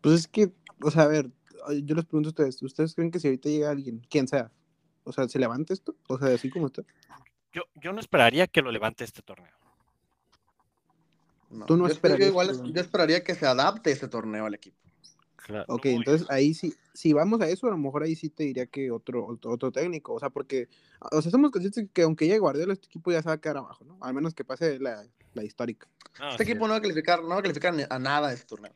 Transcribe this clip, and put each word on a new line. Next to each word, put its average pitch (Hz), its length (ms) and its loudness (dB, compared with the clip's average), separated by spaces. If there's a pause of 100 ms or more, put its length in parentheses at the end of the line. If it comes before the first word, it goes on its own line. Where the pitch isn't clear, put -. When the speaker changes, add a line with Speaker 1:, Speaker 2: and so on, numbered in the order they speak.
Speaker 1:
Pues 151 200 6
es 165 80 -8
que, 208 240 2 (280)
o 151 120 0
sea, 160 100 6
a 147 60 8
ver, 151 200 0 (540)
yo 147 140 -4
les 165 80 -2
pregunto 156 240 -2
a - 20 -6
ustedes, 139 320 -2
¿ustedes 156 320 -2
creen 170 160 -2
que 175 80 -6
si 160 100 -2
ahorita 131 200 0
llega 151 220 0
alguien, 135 380 -6
quien 139 200 2
sea, 123 220 -2 (540)
o 160 80 -12
sea, 131 160 0
se 135 100 -4
levanta 131 340 0
esto? - 220 -8 (140)
O 127 100 -4
sea, 131 160 2
así 131 160 -2
como 160 160 -2
está. - 160 -8 (680)
Speaker 2:
Yo, - 100 -10 (120)
yo 175 180 -10
no 214 80 -8
esperaría 147 480 4
que 156 140 2
lo 127 100 -2
levante 110 320 -4
este - 180 -18
torneo. 90 300 -20 (2000)
Speaker 3:
No, 110 160 -14
Speaker 1:
¿Tú 160 100 4
no 180 100 4
Speaker 3:
yo 156 80 2
esper-, - 240 2
yo 196 80 6
Speaker 1:
esperarías - 40 6
Speaker 3:
igual 185 180 2
Speaker 1:
que 196 60 -2
Speaker 3:
es-, 127 60 -6
Speaker 1:
lo 123 80 -8
Speaker 3:
yo 160 120 -2
esperaría 175 440 2
que 180 100 -4
se 156 120 -2
adapte 151 460 2
ese 131 160 -4
torneo 110 380 -6
al 104 80 -6
equipo. - 220 -20 (600)
Speaker 2:
Claro, 104 320 -10
Speaker 1:
Ok, 120 180 -2
Speaker 2:
no, 135 40 2
Speaker 1:
entonces 131 380 2
Speaker 2:
yo 147 40 -2
Speaker 1:
ahí 143 220 4
sí, 160 180 -6 (220)
si - 180 2
vamos 190 280 4
a 170 80 0
eso, 180 180 -2
a 233 40 2
lo 196 60 -2
mejor 147 280 -4
ahí 160 100 -2
sí 160 160 -8
te - 140 -6
diría 127 220 -4
que 135 260 -6
otro, 113 340 -6
otro, 117 240 -10
otro 123 220 -2
técnico, 160 420 -6
o - 60 -8
sea, 139 100 -4
porque, 131 380 -6 (320)
o - 200 0
sea, 170 120 -2
somos 277 180 6
conscientes 202 420 -2
que 180 100 4
aunque 160 240 4
llegue 202 120 4
Guardiola, 165 340 0
este - 140 -8
equipo 165 240 -6
ya 160 120 2
se 165 60 -6
va 160 60 2
a 156 60 -8
quedar 147 160 -4
abajo, - 280 -14
¿no? 156 160 -20
Al 127 140 -6
menos 160 200 -4
que 131 100 -10
pase 135 340 -2
la, 117 260 -6 (300)
la 113 100 -8
histórica. 117 440 -8 (320)
Speaker 2:
No, - 100 -8
Speaker 3:
Este 131 140 -2
Speaker 2:
sí. 202 80 -4
Speaker 3:
equipo 220 160 -2
no 214 60 2
va 220 40 0
a 214 40 -4
calificar, 170 400 0
no 165 80 -6
va 185 80 0
a 202 40 -2
calificar 175 320 -2
ni 147 140 -2
a 131 100 -6
nada 143 300 0
de 123 60 -4
ese 120 100 -16
torneo. 104 320 -18